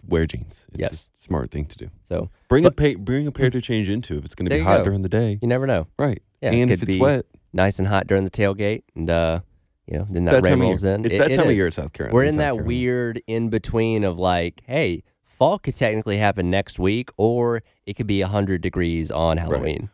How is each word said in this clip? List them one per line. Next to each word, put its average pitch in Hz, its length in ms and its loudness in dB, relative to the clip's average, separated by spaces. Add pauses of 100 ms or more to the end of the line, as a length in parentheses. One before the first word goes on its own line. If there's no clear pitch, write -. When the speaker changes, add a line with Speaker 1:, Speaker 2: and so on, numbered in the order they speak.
Speaker 1:
wear 82 200 0
jeans. - 460 -10
It's - 80 -14
Speaker 2:
Yes. - 340 -8
Speaker 1:
a - 40 -20
smart 76 320 -6
thing 73 160 -6
to - 120 -16
do. - 100 -14 (200)
Speaker 2:
So, 85 220 -6 (180)
Speaker 1:
Bring 143 160 6
Speaker 2:
but 175 160 8
Speaker 1:
a 147 140 2
pa-, 90 60 -12
bring 131 260 -4
a 143 60 -6
pair 131 180 0
to 127 100 -4
change 107 280 -2
into 104 300 -4
if 69 60 -10
it's - 100 -16
gonna 92 160 -4
Speaker 2:
There 147 80 0
Speaker 1:
be 156 40 0
Speaker 2:
you 170 60 0
Speaker 1:
hot 98 100 6
Speaker 2:
go. 95 60 2
Speaker 1:
during 98 180 0
the 92 60 -2
day. 104 340 0
Speaker 2:
You 120 60 0
never 127 180 0
know. 95 200 0 (120)
Speaker 1:
Right. 139 240 -2 (180)
Speaker 2:
Yeah, 110 120 -2
Speaker 1:
And 123 180 4
Speaker 2:
it 107 40 4
Speaker 1:
if 87 60 -2
Speaker 2:
could 104 80 -4
Speaker 1:
it's 95 80 2
Speaker 2:
be 92 40 2
Speaker 1:
wet. 131 260 2 (260)
Speaker 2:
nice 95 260 0
and 95 100 0
hot 101 180 0
during 98 180 2
the 92 60 -4
tailgate, 101 520 -2 (140)
and, 80 140 -4
uh, 82 300 2 (460)
you - 120 -6
know, 98 120 -4
then 87 120 -2
Speaker 1:
It's 87 100 4
Speaker 2:
that 127 100 6
Speaker 1:
that 92 60 6
Speaker 2:
rain - 40 6
Speaker 1:
time - 0 -
of - 120 4
year. - 60 2
Speaker 2:
rolls 92 140 -2
in. 98 200 0
Speaker 1:
It's 117 100 0
Speaker 2:
It, 101 40 2
Speaker 1:
that - 120 4
Speaker 2:
it 131 40 0
Speaker 1:
time - 120 2
of - 60 4
Speaker 2:
is. 107 40 2
Speaker 1:
year 95 100 2
in 80 60 -2
South 71 200 -8
Carolina, 67 220 -4
Speaker 2:
We're 127 80 6
Speaker 1:
in 143 60 4
Speaker 2:
in 151 60 0
Speaker 1:
South 151 40 -2
Speaker 2:
that 151 60 0 (100)
Speaker 1:
Carolina. 104 120 -4
Speaker 2:
weird 123 600 -2
in 113 240 -2
between 113 540 0
of, 87 140 -2
like, 87 480 0
hey, 117 360 -2 (220)
fall 175 340 2
could - 180 -8
technically 107 420 0
happen 98 320 0
next 98 280 -2
week, 104 380 -2
or 117 460 0 (240)
it 104 80 -8
could 113 120 -6
be 98 160 0
a 92 60 -2
hundred 95 340 0
degrees 85 480 -2
on 80 260 0
Speaker 1:
Right. 85 60 -2
Speaker 2:
Halloween. 78 520 -4